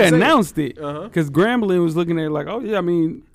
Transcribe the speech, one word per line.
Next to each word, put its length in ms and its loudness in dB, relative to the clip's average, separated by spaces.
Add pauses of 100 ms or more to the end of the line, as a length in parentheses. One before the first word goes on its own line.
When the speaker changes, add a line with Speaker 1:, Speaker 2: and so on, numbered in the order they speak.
Speaker 1:
I'm 40 6
saying. 60 4
Speaker 2:
announced 420 2
it. 220 -4
Speaker 1:
Uh-huh. 300 -10
Speaker 2:
'Cause 200 -2
Grambling 540 2
was 120 0
looking 240 -2
at 80 -4
it 40 -4
like, 160 -6
"Oh, 140 -8
yeah, 160 -4
I 40 -2
mean, 420 -2 (120)